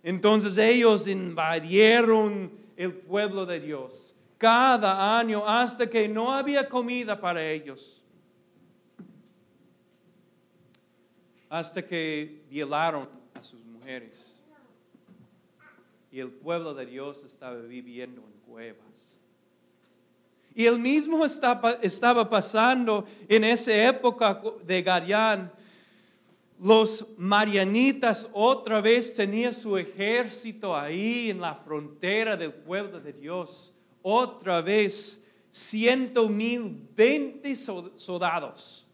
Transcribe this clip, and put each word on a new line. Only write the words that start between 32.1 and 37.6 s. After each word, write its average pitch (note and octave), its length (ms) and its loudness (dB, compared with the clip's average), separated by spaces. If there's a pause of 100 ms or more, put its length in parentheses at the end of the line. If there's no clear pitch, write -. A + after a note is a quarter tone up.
del E3 160 -8
pueblo F3+ 480 -10
de C#3+ 140 -16
Dios. D#3 600 -12 (280)
Otra G3 600 0
vez, G3+ 600 -2 (260)
ciento A#3+ 800 0
mil A3 680 -4
veinte C4+ 600 2
sol-, F3+ 400 -12